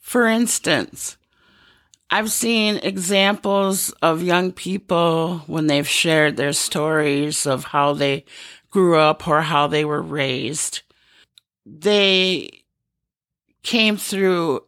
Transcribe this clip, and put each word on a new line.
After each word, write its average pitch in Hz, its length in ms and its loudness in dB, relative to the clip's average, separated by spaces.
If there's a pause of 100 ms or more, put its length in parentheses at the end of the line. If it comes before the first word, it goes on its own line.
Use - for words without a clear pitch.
For 247 260 0
instance, 220 920 -2 (920)
I've 214 200 -2
seen 214 520 0
examples 196 1080 0 (120)
of 160 200 2
young 180 300 0
people 170 960 -2
when 160 200 -4
they've 143 220 0
shared 151 480 2
their 143 160 -2
stories 151 960 -2
of 131 180 -2
how 143 300 0
they 139 300 -2 (460)
grew 175 280 4
up 156 280 2
or 151 140 2
how 151 260 2
they 151 180 0
were 151 180 -4
raised. 139 800 -6 (800)
They 185 1000 0 (1000)
came 220 340 0
through 180 720 0